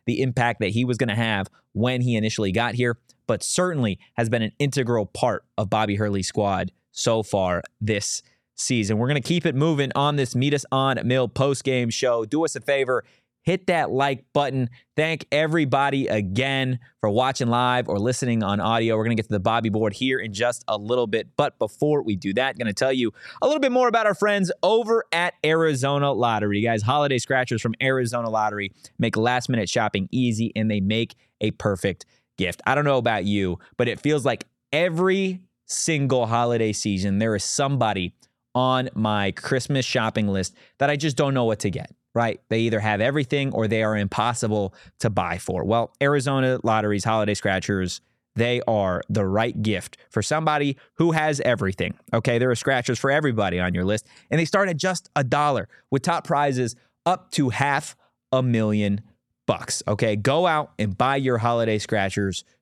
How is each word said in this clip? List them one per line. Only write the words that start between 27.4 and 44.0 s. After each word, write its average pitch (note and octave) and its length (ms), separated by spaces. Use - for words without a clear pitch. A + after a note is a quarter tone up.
from A2+ 200
Arizona B2 500
Lottery G#2 400
make A#2 180
last-minute A#2+ 540
shopping G#2 420
easy, A#2 440
and A2 160
they G#2 80
make A2 340
a G#2+ 120
perfect G2 540
gift. F2 260
I B2 80
don't D3 120
know C#3 120
about A2 280
you, G2 340
but B2 100
it A2 120
feels C#3+ 260
like A#2+ 220
every F#3 680
single C3 580
holiday A#2 480
season, G2 460
there A2 160
is G2 80
somebody A2+ 720
on B2+ 400
my G#2 360
Christmas C3 540
shopping A2 420
list F#2+ 280
that C#3 100
I D3 60
just C#3+ 200
don't C#3 180
know B2 120
what A2 140
to G#2 100
get, - 240
right? A#2 260
They A2+ 120
either A2+ 180
have G#2 220
everything C#3 520
or A2 140
they A2 160
are G#2+ 140
impossible G#2+ 760